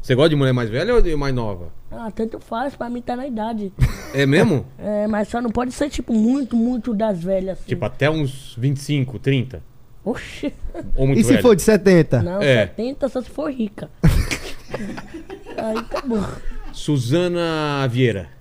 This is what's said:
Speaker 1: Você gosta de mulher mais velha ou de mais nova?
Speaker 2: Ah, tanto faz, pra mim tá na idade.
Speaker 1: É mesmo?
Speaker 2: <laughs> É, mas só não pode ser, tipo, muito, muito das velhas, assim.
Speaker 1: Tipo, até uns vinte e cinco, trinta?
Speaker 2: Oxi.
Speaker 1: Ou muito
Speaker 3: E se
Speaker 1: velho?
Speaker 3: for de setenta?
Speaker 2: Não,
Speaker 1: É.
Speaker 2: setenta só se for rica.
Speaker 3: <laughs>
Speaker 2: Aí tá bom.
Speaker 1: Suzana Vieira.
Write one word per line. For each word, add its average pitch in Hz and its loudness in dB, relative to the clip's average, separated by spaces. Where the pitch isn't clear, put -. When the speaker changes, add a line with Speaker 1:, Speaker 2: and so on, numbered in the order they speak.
Speaker 1:
Você - 0
gosta 143 6
de 147 4
mulher 135 4
mais 120 0
velha 165 -2
ou 233 6
de 165 4
mais 139 0
nova? 101 -4
Speaker 2:
Ah, 226 -8
tanto 226 -6
faz, 254 -6
pra 240 -8
mim 240 -6
tá 240 -6
na 254 -8
idade. 214 -6
Speaker 1:
É 139 2
mesmo? 147 4
Speaker 2:
<laughs> - -20
É, 208 -2
mas 214 -2
só 240 -4
não 247 -4
pode 247 -4
ser, 294 -2
tipo, 262 -4
muito, 233 2
muito 240 0
das 202 -2
velhas, 190 -2
assim. - -12
Speaker 1:
Tipo, 123 -2
até 139 0
uns 151 -4
vinte 135 0
e 139 -8
cinco, 135 -2
trinta? 123 -2
Speaker 2:
Oxi. - -6
Speaker 1:
Ou 135 4
muito 139 4
Speaker 3:
E 208 6
se - 4
Speaker 1:
velho? - 6
Speaker 3:
for 226 8
de 156 -2
setenta? 175 6
Speaker 2:
Não, 180 -2
Speaker 1:
É. 123 6
Speaker 2:
setenta 262 -4
só 254 -4
se - -12
for 302 -4
rica. 220 -6
Speaker 3:
<laughs> - -8
Speaker 2:
Aí 220 -4
tá - -6
bom. 226 -2
Speaker 1:
Suzana 151 0
Vieira. 113 2